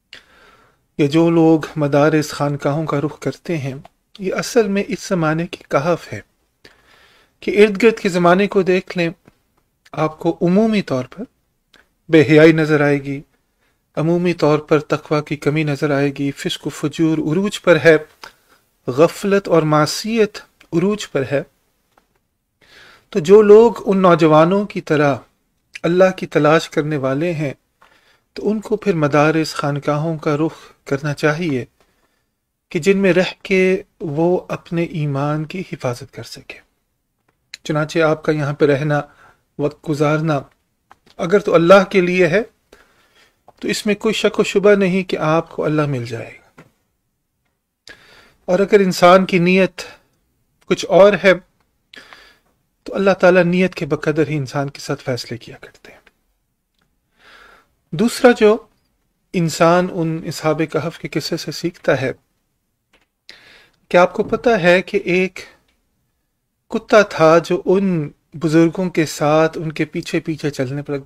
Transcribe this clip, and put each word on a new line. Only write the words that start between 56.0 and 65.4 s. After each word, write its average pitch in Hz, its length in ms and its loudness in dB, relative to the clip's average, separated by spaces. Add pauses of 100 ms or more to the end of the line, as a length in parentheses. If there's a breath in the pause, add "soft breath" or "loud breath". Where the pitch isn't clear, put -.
दूसरा 233 380 2
जो 214 380 2 (640)
इंसान 175 560 2
उन 165 380 -6
असहाब 156 380 -4
कहफ 156 320 -6
के - 100 -14
किस्से 165 300 -6
से - 140 -10
सीखता 170 440 -4
है, 127 180 -4 (1800 soft breath)
क्या 175 100 6
आपको 185 220 0
पता 233 340 0
है 175 240 2
कि 196 240 -4
एक 185 340 -2 (1300)